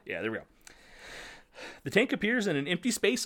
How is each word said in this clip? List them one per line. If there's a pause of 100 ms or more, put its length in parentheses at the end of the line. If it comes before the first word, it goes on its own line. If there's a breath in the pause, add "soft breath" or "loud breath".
Yeah,
there
we
go. (1400 loud breath)
The
tank
appears
in
an
empty
space